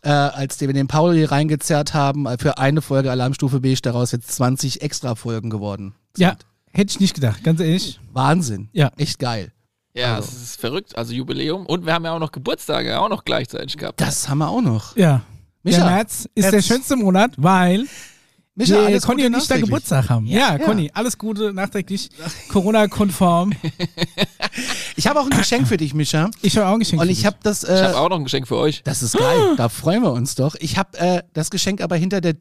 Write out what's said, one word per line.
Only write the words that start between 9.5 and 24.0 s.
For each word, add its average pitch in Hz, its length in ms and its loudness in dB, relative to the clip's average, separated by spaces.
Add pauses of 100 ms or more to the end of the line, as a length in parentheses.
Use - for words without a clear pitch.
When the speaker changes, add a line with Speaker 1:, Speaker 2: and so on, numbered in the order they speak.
Speaker 3:
Ja, 123 220 -2
Speaker 1:
Also. 127 200 -6
Speaker 3:
es 123 80 -16
ist - 160 -16
verrückt. 170 380 -8
Also 117 160 -6
Jubiläum. 156 520 -4
Und 175 200 -4
wir 160 80 0
haben 170 100 -2
ja 165 100 -4
auch 165 60 -4
noch 160 120 -6
Geburtstage 127 680 -4
auch 202 100 0
noch - 140 -6
gleichzeitig 123 540 -6
gehabt. - 240 -8
Speaker 1:
Das - 260 -4
haben 143 120 0
wir 156 100 0
auch 233 120 -2
noch. 117 360 -2
Speaker 2:
Ja. 147 240 4 (400)
Speaker 1:
Micha, - 160 4
Speaker 2:
Der 175 80 6
März 190 500 0
ist 202 100 4
der 196 60 4
Speaker 1:
Herz- 202 140 4
Speaker 2:
schönste 262 320 0
Monat, 202 400 4
weil 185 480 4 (680)
Speaker 1:
Micha, 202 200 4
Speaker 2:
wir 415 120 6
Speaker 1:
alles 202 180 4
Speaker 2:
Conny 262 180 2
Speaker 1:
Gute 254 40 4
Speaker 2:
und 233 40 4
ich - 0 -
da 247 60 0 (180)
Speaker 1:
nachträglich. 226 100 2
Speaker 2:
Geburtstag 160 440 0
haben. 113 160 2
Speaker 1:
Ja. 170 140 2
Speaker 2:
Ja, 202 180 4
Speaker 1:
Ja. 302 80 -2
Speaker 2:
Conny, 202 300 0
alles 226 240 -2
Gute 208 340 -4
nachträglich. 190 560 -6 (400)
Corona-konform. 196 1080 2
Speaker 1:
<laughs> - 40 -12 (1300)